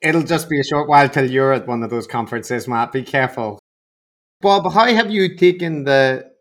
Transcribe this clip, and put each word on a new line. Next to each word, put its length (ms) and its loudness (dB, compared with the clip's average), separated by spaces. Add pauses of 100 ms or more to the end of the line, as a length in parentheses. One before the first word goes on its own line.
It'll 220 2
just 260 -2
be 100 0
a 40 0
short 260 -2
while 180 6
till 240 0
you're 220 2
at 140 -4
one 160 -6
of 60 -8
those 160 -6
conferences, 640 -6
Matt. 240 -4
Be 100 -4
careful. 580 -4 (800)
Bob, 320 2
how 200 4
have 160 2
you 280 -2
taken 480 0
the, 440 2 (120)